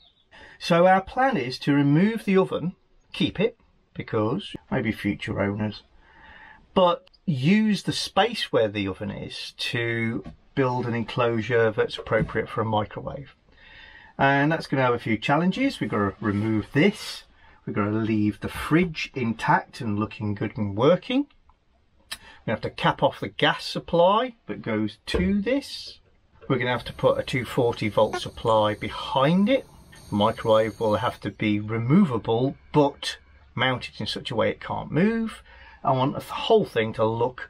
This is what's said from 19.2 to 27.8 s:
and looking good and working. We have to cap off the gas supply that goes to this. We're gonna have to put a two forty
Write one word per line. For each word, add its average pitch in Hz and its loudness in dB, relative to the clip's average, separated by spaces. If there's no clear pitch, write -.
and 107 -2
looking 104 -4
good 104 -6
and 101 -4
working. 180 2
We 117 -4
have 107 -4
to 117 -6
cap - -2
off - 2
the 104 -6
gas - 0
supply 196 2
that 104 -10
goes 107 -4
to 196 0
this. - -4
We're 131 2
gonna 123 -2
have 123 -2
to - -12
put - 2
a - -2
two 120 -4
forty 117 -2